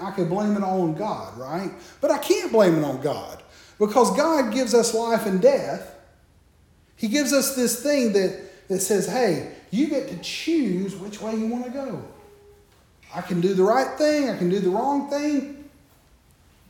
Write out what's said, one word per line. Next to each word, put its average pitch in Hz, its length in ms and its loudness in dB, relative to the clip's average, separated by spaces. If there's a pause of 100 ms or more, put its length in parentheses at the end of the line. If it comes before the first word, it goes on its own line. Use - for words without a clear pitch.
I 196 100 -6
could 165 180 -2
blame 208 260 0
it 196 60 -2
all 190 180 0
on 160 140 0
God, 170 440 -6
right? 156 320 -6 (300)
But 311 100 2
I 285 80 2
can't 370 320 0
blame 202 260 6
it 151 80 2
on 131 180 -4
God - 400 -6 (360)
because 208 380 4
God 285 360 2
gives 247 200 0
us 233 220 4
life 226 320 0
and 190 160 2
death. - 500 2 (1040)
He 226 120 -2
gives 262 260 0
us - 200 2
this 233 280 0
thing 262 320 2
that, - 540 -2
that 185 120 -2
says, 196 260 0
"Hey, 196 460 -2 (180)
you 277 180 0
get 294 200 -2
to 180 80 -10
choose 196 800 -4
which 202 240 -12
way 220 140 -6
you 220 120 -2
wanna 240 220 -6
go." 247 340 -8 (1120)
I 175 60 -8
can 175 220 -2
do 190 100 2
the 185 100 4
right 247 360 2
thing. 302 320 2
I 196 80 -4
can 175 100 0
do 196 120 2
the 180 100 0
wrong 269 400 0
thing. 294 580 -4 (1000)